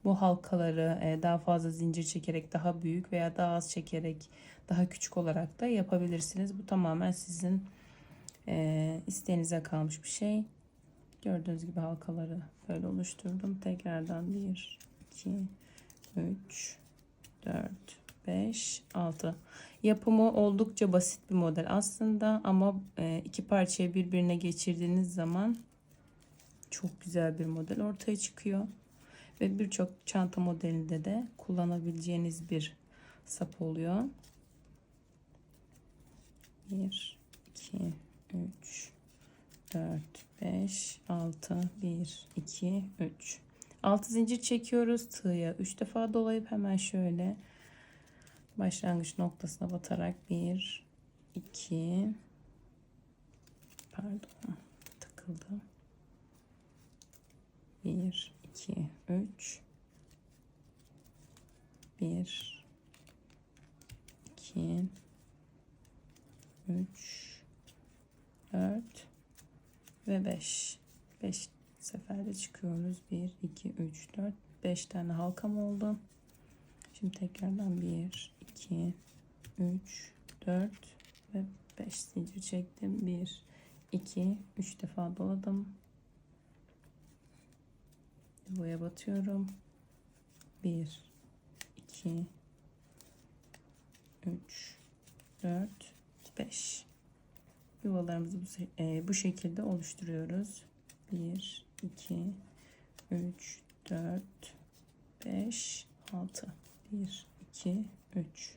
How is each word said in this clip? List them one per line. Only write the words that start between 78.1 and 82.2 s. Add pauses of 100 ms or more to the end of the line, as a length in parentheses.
iki, (640)
üç, (320)
dört (380)
ve (360)
beş
zincir